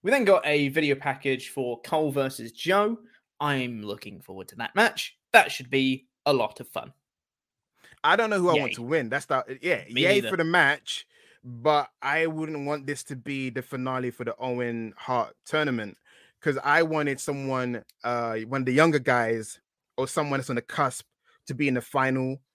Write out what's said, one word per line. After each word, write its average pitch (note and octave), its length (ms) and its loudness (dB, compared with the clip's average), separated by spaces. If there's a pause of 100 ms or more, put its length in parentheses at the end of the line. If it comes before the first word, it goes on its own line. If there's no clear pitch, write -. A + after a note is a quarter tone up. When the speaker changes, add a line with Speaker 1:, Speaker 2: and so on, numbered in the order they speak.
Speaker 1:
We F#3+ 80 2
then C4 140 4
got G3 200 6
a D3 240 4
video C#3+ 260 2
package C3+ 540 -2
for B2 340 -4
Cole D#3 280 0
versus C3+ 400 -4
Joe. G#3 460 0 (420)
I'm B2+ 420 -2
looking G#2 380 -10
forward F#2+ 300 -16
to G2 80 -20
that - 180 -6
match. - 420 0 (140)
That - 220 6
should B2 160 -12
be C3 380 0 (180)
a D3 80 4
lot A#2 260 -2
of A#2+ 80 -16
fun. - 240 -10 (1120)
Speaker 2:
I D#3+ 120 6
don't A3 140 2
know G3+ 100 2
who F3+ 100 4
I D#3 100 6
want B2+ 120 -2
Speaker 1:
Yay. G2+ 40 -6
Speaker 2:
to A#2+ 80 -10
win. C3 260 0
That's C3+ 160 -4
the, C3 380 -2
yeah, D3+ 260 0
Speaker 1:
Me A#2+ 140 -2
Speaker 2:
yay F3+ 120 4
Speaker 1:
neither. G3+ 140 0
Speaker 2:
for F#3+ 80 -2
the E3 60 0
match, D#3+ 640 2 (360)
but C3 460 0 (140)
I D#3 240 0
wouldn't D#3 400 -6
want D3 180 -6
this C#3 200 -8
to C#3+ 100 -10
be C3+ 340 -8
the B2 140 -8
finale B2+ 480 -6
for - 140 -12
the A2+ 120 -6
Owen A#2+ 580 -4
Hart B2 480 -4
tournament, B2+ 540 -2 (420)
'cause C3+ 240 -2
I D3+ 200 4
wanted D3 360 0
someone, C3 640 -4 (200)
uh, A#2+ 380 -2
one B2+ 200 -4
of B2 60 -2
the B2+ 60 0
younger D3+ 260 6
guys A#2 600 0 (380)
or C3 100 -2
someone C#3+ 320 0
that's C3 120 -6
on A#2+ 60 0
the A#2 40 -2
cusp - 460 -4 (400)
to C3+ 80 -8
be C#3 120 0
in C3 60 2
the B2 80 0
final C3 640 -2 (120)